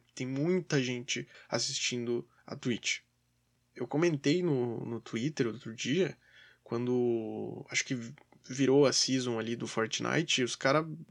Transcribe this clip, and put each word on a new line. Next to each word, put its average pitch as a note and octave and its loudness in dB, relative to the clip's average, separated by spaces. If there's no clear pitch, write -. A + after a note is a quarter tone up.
Tem B2+ -4
muita D3+ 2
gente B2 -4
assistindo A#2+ -2
a D#3 -10
Twitch. - -2
Eu - -6
comentei D#3 2
no, B2 0
no A#2 -6
Twitter B2 -2
outro A2 -8
dia, D3 0
quando A#2 -2
acho - -2
que B2+ -4
virou C3+ 6
a B2 6
season B2 0
ali A2 -2
do A#2 -4
Fortnite, A#2+ 0
os A#2+ -2
cara D3+ 2